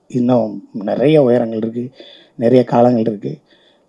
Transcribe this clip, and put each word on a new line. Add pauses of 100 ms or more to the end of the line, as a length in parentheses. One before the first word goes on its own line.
இன்னும்
நிறைய
உயரங்கள்
இருக்கு, (440)
நிறைய
காலங்கள்
இருக்கு. (480)